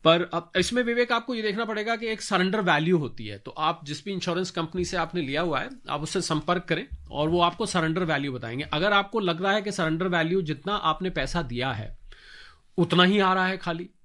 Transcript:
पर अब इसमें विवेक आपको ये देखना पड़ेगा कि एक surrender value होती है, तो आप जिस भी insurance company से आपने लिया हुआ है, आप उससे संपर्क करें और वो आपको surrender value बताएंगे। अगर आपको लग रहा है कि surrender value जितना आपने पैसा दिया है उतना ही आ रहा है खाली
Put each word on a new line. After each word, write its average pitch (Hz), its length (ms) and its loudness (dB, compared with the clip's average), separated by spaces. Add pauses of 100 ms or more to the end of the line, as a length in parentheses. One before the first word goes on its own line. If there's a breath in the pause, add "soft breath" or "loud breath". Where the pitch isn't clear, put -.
पर 170 300 4
अब 170 220 -4
इसमें 233 260 2
विवेक 240 300 0
आपको 233 220 -2
ये 220 80 -4
देखना 214 220 -2
पड़ेगा 220 320 -2
कि 226 100 -8
एक 220 140 -4
surrender 190 400 2
value 170 380 4
होती 120 280 -6
है, 101 120 -10
तो 131 120 -14
आप 160 340 -2
जिस 147 200 -10
भी 202 80 -6
insurance 180 380 -2
company 175 340 -4
से 180 120 -4
आपने 170 260 -2
लिया 139 200 -2
हुआ 147 180 0
है, 233 100 -8 (200)
आप 147 120 -2
उससे 175 180 -2
संपर्क 175 420 0
करें 180 240 -2 (240)
और 151 180 0
वो 175 120 4
आपको 175 260 2
surrender 165 380 0
value 143 280 -2
बताएंगे। 123 320 -6
अगर 185 280 0
आपको 202 280 2
लग 170 220 0
रहा 196 100 2
है 208 100 2
कि 202 100 -4
surrender 165 340 0
value 175 360 2
जितना 156 320 -2
आपने 180 360 0
पैसा 165 320 0
दिया 120 300 -2
है - 260 -8 (800 loud breath)
उतना 175 260 6
ही 202 140 6
आ 190 160 4
रहा 185 120 2
है 190 100 -2
खाली 175 340 -6 (140)